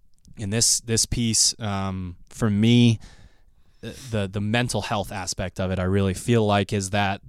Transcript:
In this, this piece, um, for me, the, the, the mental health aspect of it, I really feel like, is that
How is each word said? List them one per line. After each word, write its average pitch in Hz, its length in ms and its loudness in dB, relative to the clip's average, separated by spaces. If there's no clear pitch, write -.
In 101 140 -8
this, - 300 0
this 113 240 0
piece, - 540 0
um, 98 580 -4
for 113 200 -2
me, 113 500 6
the, 113 140 -16
the, 104 160 -2
the 101 140 -6
mental 113 420 0
health 104 280 -4
aspect 92 480 -8
of 92 120 -2
it, 92 80 -2
I 92 40 0
really 95 300 2
feel 117 320 2
like, 101 280 2
is 95 180 -4
that 101 380 0